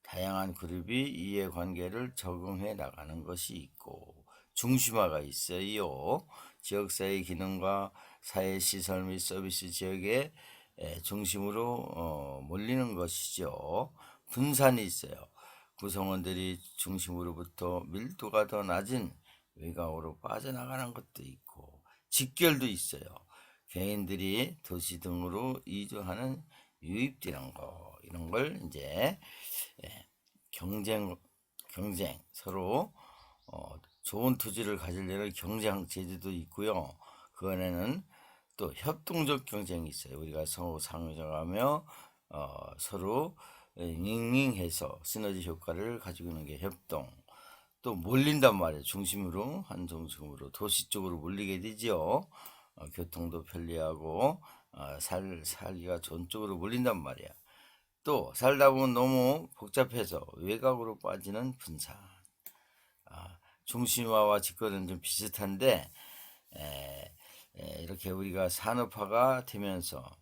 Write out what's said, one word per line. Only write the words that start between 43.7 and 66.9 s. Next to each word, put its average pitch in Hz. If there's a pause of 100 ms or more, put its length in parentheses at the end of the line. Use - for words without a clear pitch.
윙윙해서 98
시너지 98
효과를 87
가지고 85
있는 80
게 71
협동. 78 (720)
또 117
몰린단 131
말이에요. 80
중심으로, 98
한 90
중심으로 76
도시 -
쪽으로 92
몰리게 95
되죠. 110 (460)
어, 78
교통도 85
편리하고, 82 (300)
어, 71
살-, 90
살기가 87
좋은 85
쪽으로 104
몰린단 110
말이야. 65 (760)
또 135
살다 139
보면 131
너무 131
복잡해서 107 (120)
외곽으로 113
빠지는 101
분산. - (1120)
아, 87 (260)
중심화와 110
직결은 98
좀 87
비슷한데, 98 (680)
에, 69 (420)